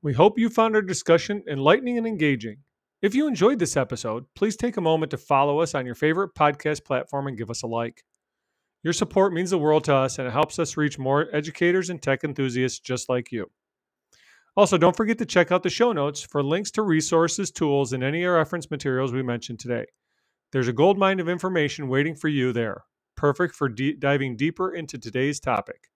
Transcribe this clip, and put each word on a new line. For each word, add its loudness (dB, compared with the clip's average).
We -2
hope 6
you 4
found 2
our 4
discussion 0
enlightening 2
and -2
engaging. -2
If 0
you 2
enjoyed 4
this -2
episode, -4
please 0
take -4
a -2
moment 2
to -6
follow 2
us 0
on -4
your -8
favorite 0
podcast 0
platform -4
and -8
give -8
us -8
a -8
like. -6
Your 0
support 2
means -2
the 0
world 2
to 4
us, 0
and -6
it -6
helps -2
us -2
reach -2
more 0
educators 0
and -8
tech -2
enthusiasts -2
just -8
like -2
you. -8
Also, 6
don't 6
forget -2
to -4
check 2
out 2
the 0
show 2
notes -2
for -4
links -2
to -2
resources, 2
tools, 0
and -4
any -2
reference 0
materials -2
we -4
mentioned -6
today. -6
There's 0
a -2
goldmine 4
of -4
information -2
waiting 0
for -6
you 0
there, -4
perfect 0
for -2
de-, -4
diving -2
deeper -2
into -10
today's -4
topic. -4